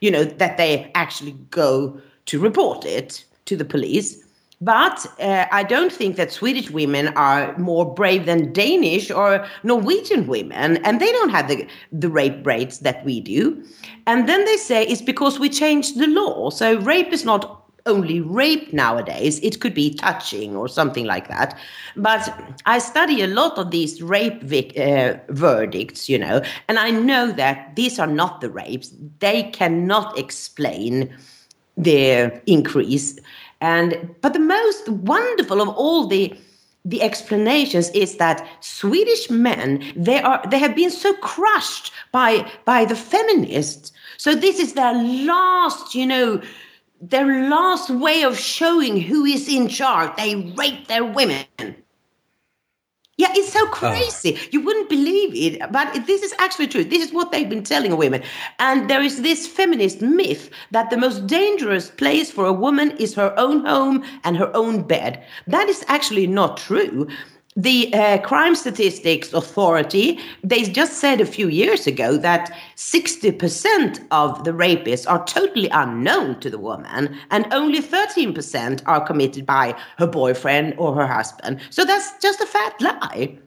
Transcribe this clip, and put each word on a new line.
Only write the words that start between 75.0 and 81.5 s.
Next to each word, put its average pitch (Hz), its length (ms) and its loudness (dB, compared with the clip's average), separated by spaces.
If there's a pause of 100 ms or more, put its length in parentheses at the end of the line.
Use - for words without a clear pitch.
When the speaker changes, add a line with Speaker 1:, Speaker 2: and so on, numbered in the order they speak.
Speaker 1:
are - 140 2
totally 302 460 0
unknown 135 680 0
to 131 120 -8
the 107 80 -10
woman, 131 600 -6 (140)
and 220 200 0
only 294 280 0
thirteen 330 520 -2
percent 127 540 -6
are 156 180 2
committed 139 400 -2
by 131 300 0 (220)
her 170 100 0
boyfriend 143 720 0
or 156 160 0
her 139 140 0
husband. 123 500 -6 (120)